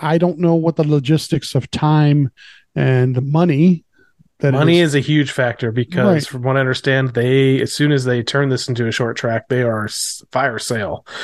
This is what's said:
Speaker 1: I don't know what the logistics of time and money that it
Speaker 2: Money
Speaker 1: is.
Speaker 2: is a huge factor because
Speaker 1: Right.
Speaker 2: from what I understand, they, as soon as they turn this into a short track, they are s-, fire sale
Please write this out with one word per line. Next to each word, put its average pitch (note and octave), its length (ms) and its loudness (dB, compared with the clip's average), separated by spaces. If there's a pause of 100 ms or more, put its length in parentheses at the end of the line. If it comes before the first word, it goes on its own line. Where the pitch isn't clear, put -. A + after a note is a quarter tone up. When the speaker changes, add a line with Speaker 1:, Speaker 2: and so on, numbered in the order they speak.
Speaker 1:
I D#3+ 180 0
don't E3+ 200 0
know E3+ 160 2
what E3 220 0
the D#3 100 0
logistics D3 680 0
of C3+ 160 -2
time D3 600 2 (440)
and C3 580 0
money E3 520 2 (560)
that C#3+ 80 2
it C3+ 40 2
Speaker 2:
Money E3 280 4
Speaker 1:
is. D#3+ 100 2
Speaker 2:
is C#3 60 -4
a C#3 40 2
huge D3 300 0
factor A#2+ 420 -4
because B2+ 340 -2
Speaker 1:
Right. D#3+ 200 2
Speaker 2:
from B2+ 160 -10
what C3 160 0
I - 20 2
understand, C3 540 0
they, C3 480 2
as A#2 100 -4
soon D3 180 0
as C3+ 140 0
they B2 180 0
turn C#3 280 -2
this B2+ 180 -4
into A#2+ 180 -2
a A2+ 60 -4
short A#2 240 -4
track, A2+ 320 -4
they B2+ 140 0
are A2 240 -2
s-, - 440 -10
fire B2+ 280 -2
sale G#2 480 -6 (180)